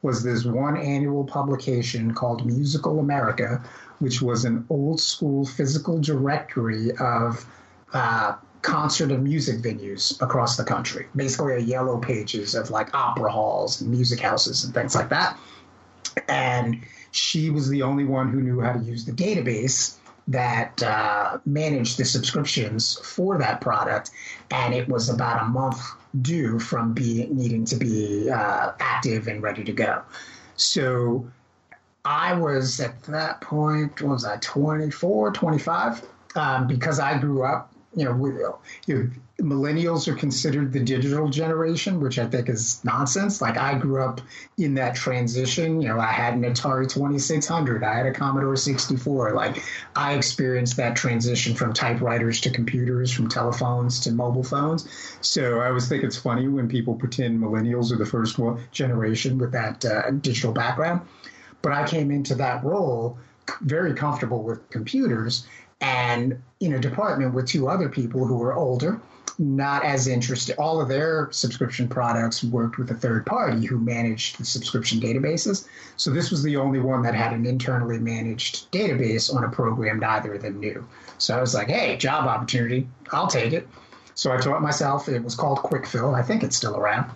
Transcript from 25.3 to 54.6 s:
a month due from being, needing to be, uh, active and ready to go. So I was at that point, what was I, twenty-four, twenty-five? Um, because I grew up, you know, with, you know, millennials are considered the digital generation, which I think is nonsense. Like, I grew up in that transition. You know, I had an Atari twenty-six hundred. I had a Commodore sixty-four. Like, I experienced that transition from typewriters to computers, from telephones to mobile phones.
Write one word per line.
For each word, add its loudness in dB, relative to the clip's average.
a 0
month 0
due 2
from 0
being, 0
needing 2
to 0
be, 0
uh, 0
active 0
and -6
ready -4
to -4
go. 0
So 2
I 2
was 2
at -4
that -4
point, 0
what 2
was -2
I, -4
twenty-four, 0
twenty-five? 0
Um, 0
because 2
I 2
grew 2
up, -2
you 0
know, 2
with, 2
you 2
know, 2
millennials 2
are 0
considered 0
the 2
digital 2
generation, 0
which 0
I 2
think 0
is -2
nonsense. 0
Like, 0
I 0
grew 0
up -2
in 2
that 0
transition. 0
You 2
know, 2
I 2
had 0
an 2
Atari 0
twenty-six 0
hundred. 0
I 0
had 2
a 0
Commodore 0
sixty-four. 0
Like, 0
I 0
experienced 0
that 0
transition 2
from 0
typewriters 2
to 2
computers, 2
from 2
telephones 0
to 0
mobile 2
phones. 0